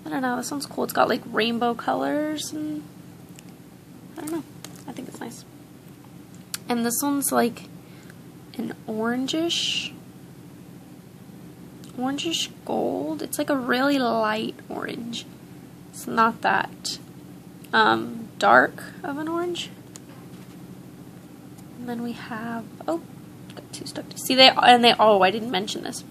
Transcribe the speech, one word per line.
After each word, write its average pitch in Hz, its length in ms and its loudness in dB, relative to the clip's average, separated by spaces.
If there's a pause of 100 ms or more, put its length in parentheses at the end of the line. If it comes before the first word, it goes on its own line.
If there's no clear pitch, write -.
I 311 60 -8
don't 156 100 0
know, 247 160 0
this 247 140 -4
one's - 160 -4
cool. - 180 -2
It's - 80 -4
got, - 160 4
like, 240 220 2
rainbow 233 440 2
colors 294 760 0
and 302 300 -4 (1400)
I - 40 -10
don't 311 100 -6
know. 320 100 -2 (440)
I 254 60 -12
think - 160 -10
it's - 120 -14
nice. - 240 -12 (1200)
And 233 160 2
this 233 180 0
one's, 285 280 2
like, 240 320 4 (960)
an 226 160 -4 (140)
orangish, 254 1040 0 (2000)
orangish 277 520 -2 (180)
gold. 285 560 0
It's, - 160 -4
like, 294 100 0
a 294 80 4
really 262 420 2
light 226 580 0 (120)
orange. - 560 -6 (680)
It's - 140 -12
not 226 360 4
that, - 560 0 (720)
um, - 560 2 (100)
dark 123 440 8 (220)
of 285 140 -4
an 311 100 -4
orange. 349 420 -2 (2000)
And 240 100 -8
then 233 140 -4
we 240 100 -4
have, 226 520 -8 (240)
oh, 330 120 0 (540)
got - 180 -14
two - 140 -10
stuck - 220 -8
to, - 100 -12
see, - 160 0
they, 262 160 12
and 240 340 10
they, 233 140 10
oh, 208 240 10
I 185 80 8
didn't 220 200 -4
mention 196 340 -2
this. - 260 -8